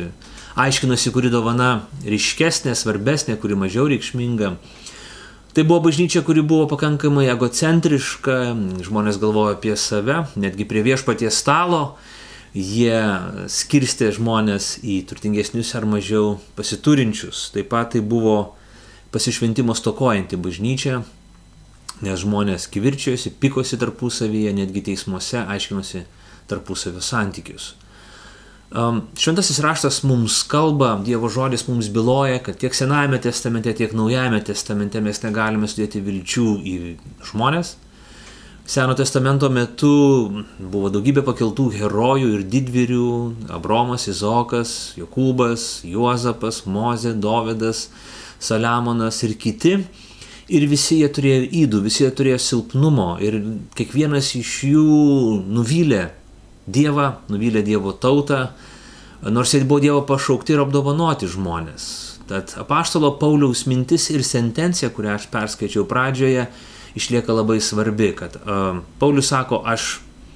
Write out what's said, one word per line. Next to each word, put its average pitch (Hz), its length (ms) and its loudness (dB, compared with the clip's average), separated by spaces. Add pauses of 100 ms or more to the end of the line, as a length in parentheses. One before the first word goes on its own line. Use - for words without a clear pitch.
(560)
aiškinosi, 131 560 0
kuri 123 160 2
dovana 120 540 0 (260)
ryškesnė, 139 720 0
svarbesnė, 110 560 -2
kuri 101 240 -2
mažiau 110 320 0
reikšminga. 117 640 -2 (1000)
Tai 160 160 4
buvo 170 220 4
bažnyčia, 156 340 2
kuri 156 160 4
buvo 156 320 4
pakankamai 143 560 2
egocentriška, 139 1120 2 (480)
žmonės 104 320 0
galvojo 107 380 2
apie 107 180 -2
save, 113 460 0 (100)
netgi 98 320 -4
prie 107 240 -2
viešpaties 120 560 0
stalo 156 540 0 (580)
jie 110 480 2 (480)
skirstė 123 640 0
žmonės 107 640 0
į 95 220 -2 (100)
turtingesnius 104 640 -4
ar 110 80 -4
mažiau 104 540 0 (180)
pasiturinčius. 110 960 0
Taip 101 160 -4
pat 117 240 -2
tai 120 80 2
buvo 107 540 2 (580)
pasišventimo 113 640 0
stokojanti 104 640 -2
bažnyčia, 117 600 -4 (1000)
nes 95 220 -4
žmonės 104 480 0
kivirčijosi, 123 640 -2
pikosi 131 400 0
tarpusavyje, 110 800 -2
netgi 98 340 -2
teismuose 98 520 -6
aiškinosi 95 600 -6 (480)
tarpusavio 90 540 -8
santykius. - 680 -6 (1000)
Am, 117 300 -2 (180)
šventasis 165 400 0
raštas 151 420 0
mums 120 460 2
kalba, 147 460 2 (100)
Dievo 117 240 0
žodis 123 400 -2
mums 117 240 -2
byloja, 127 500 2
kad - 160 -8
tiek 127 160 -2
Senajame 135 460 2
testamente, 117 560 -2
tiek 110 160 -2
Naujajame 113 500 2
testamente 104 580 -4
mes 104 220 -4
negalime 107 460 0
sudėti 107 340 -4
vilčių 98 440 -2 (180)
į 90 120 -6 (520)
žmonės. 147 480 -2 (840)
Seno 131 360 0
testamento 135 540 2
metu 127 420 2 (680)
buvo 98 320 -2
daugybė 127 360 2
pakeltų 123 460 0
herojų 110 640 2
ir 98 100 -2
didvyrių, 123 640 0 (400)
Abromas, 117 600 -2
Izokas, 117 840 -2
Jokūbas, 123 880 0
Juozapas, 117 800 -2
Mozė, 113 480 -2
Dovydas, 110 760 -2 (480)
Saliamonas 117 880 0
ir 110 140 -2
kiti. 160 400 2 (720)
Ir 147 180 4
visi 147 320 2
jie 147 100 6
turėjo 135 400 2
ydų, 135 320 2
visi 107 220 2
jie 131 100 4
turėjo 131 300 2
silpnumo 127 800 2
ir 107 160 0 (400)
kiekvienas 139 580 0
iš 120 200 -6 (100)
jų 156 220 6 (580)
nuvylė 117 640 2 (520)
Dievą, 143 460 2 (240)
nuvylė 107 340 0
Dievo 98 300 0
tautą, 135 540 2 (760)
nors 120 320 0
jie 139 80 6
buvo 143 200 4
Dievo 143 240 4
pašaukti 139 500 0
ir 143 80 4
apdovanoti 143 640 0
žmonės. 82 560 -6 (400)
Tad 98 320 -6
apaštalo 151 640 2
Pauliaus 147 480 4
mintis 127 400 2
ir 139 160 0
sentencija, 131 680 0
kurią 104 220 -2
aš - 140 -10
perskaičiau 107 580 -2
pradžioje, 127 560 2 (540)
išlieka 117 360 0
labai 110 280 2
svarbi, 107 560 0
kad, 87 180 -10
e, 101 220 -4 (400)
Paulius 139 340 2
sako, 127 320 0
„Aš - 360 -4 (360)